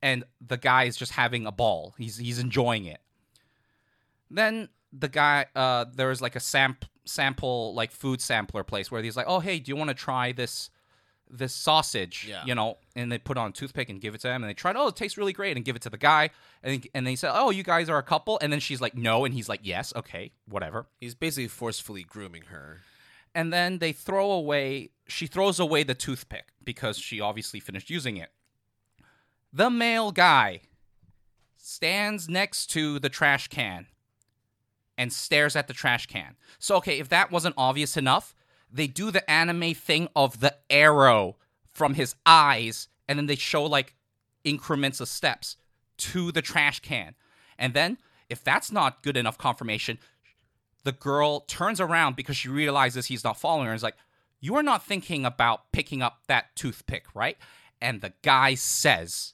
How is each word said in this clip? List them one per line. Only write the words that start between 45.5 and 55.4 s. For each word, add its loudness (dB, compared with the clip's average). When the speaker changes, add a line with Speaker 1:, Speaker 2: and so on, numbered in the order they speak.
Speaker 1:
to -4
the 0
trash 2
can. -8
And -2
then, 2
if -8
that's 2
not 0
good -2
enough -2
confirmation, -4
the -4
girl 0
turns -2
around 4
because -6
she -6
realizes 2
he's -6
not 0
following 0
her -4
and -4
is -8
like, -4
"You -6
are 2
not 2
thinking -4
about 0